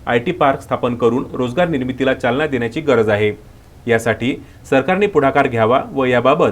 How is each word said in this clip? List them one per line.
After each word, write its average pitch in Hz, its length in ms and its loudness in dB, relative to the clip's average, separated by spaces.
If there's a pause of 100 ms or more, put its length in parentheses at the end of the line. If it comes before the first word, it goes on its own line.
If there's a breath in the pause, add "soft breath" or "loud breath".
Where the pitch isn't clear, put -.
आयटी 120 260 0
पार्क 143 280 0
स्थापन 123 340 -4
करून 120 300 0 (100)
रोजगार 147 340 -2
निर्मितीला 131 460 -2
चालना 127 320 -2
देण्याची 120 340 -4
गरज 120 280 2
आहे. 107 240 2 (540)
यासाठी 117 580 -2 (260 loud breath)
सरकारने 185 360 2
पुढाकार 139 420 2
घ्यावा 117 340 2 (100)
व 135 120 -2
याबाबत 127 480 2